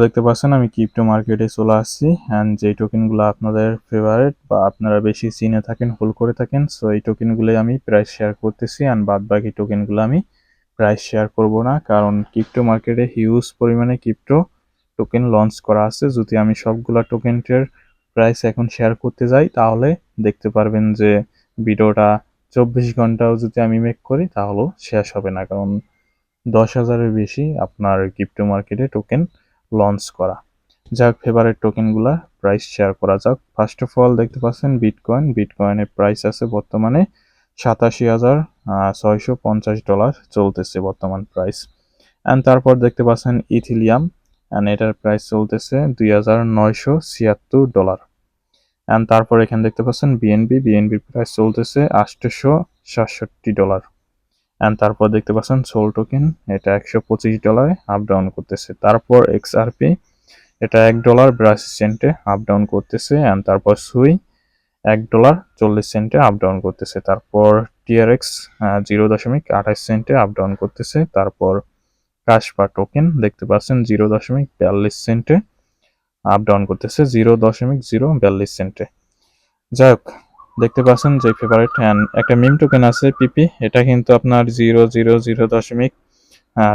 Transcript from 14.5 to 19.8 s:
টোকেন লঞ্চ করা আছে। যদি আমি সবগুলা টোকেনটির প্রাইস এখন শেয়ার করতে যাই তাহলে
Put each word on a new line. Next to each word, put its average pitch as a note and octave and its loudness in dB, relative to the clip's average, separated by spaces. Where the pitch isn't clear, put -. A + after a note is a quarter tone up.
টোকেন A#2+ -2
লঞ্চ G#2+ 2
করা G#2+ 2
আছে। - -6
যদি A2 -4
আমি A2 2
সবগুলা A#2 -2
টোকেনটির A#2+ -2
প্রাইস A#2 2
এখন A#2 -4
শেয়ার A2+ 0
করতে B2 -4
যাই C#3+ 4
তাহলে A2+ 0